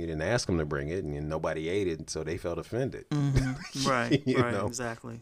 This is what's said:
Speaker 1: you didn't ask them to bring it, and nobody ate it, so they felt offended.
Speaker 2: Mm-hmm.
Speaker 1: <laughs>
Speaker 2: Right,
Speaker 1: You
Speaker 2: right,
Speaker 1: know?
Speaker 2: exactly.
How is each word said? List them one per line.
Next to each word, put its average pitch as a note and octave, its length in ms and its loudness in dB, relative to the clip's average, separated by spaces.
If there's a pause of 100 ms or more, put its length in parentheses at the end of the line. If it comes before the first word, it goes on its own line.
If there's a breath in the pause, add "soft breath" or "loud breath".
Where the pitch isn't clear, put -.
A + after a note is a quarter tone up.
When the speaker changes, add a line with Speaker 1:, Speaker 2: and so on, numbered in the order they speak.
Speaker 1:
you E2 60 -4
didn't D#2 160 -2
ask A2+ 240 0
them F2+ 100 2
to D#2 80 2
bring D2 240 -2
it, F2+ 140 -2
and D2 260 -4
nobody D#2+ 400 -2
ate F#2+ 180 2
it, D#2+ 220 -4
so D#2 140 -4
they E2 140 -4
felt E2+ 200 -4
offended. A2 520 -4
Speaker 2:
Mm-hmm. C3+ 760 2
Speaker 1:
<laughs> - 0 -
Speaker 2:
Right, B2 380 4
Speaker 1:
You B2+ 140 4
Speaker 2:
right, A#2+ 140 4
Speaker 1:
know? G2+ 120 0
Speaker 2:
exactly. A#2 560 -6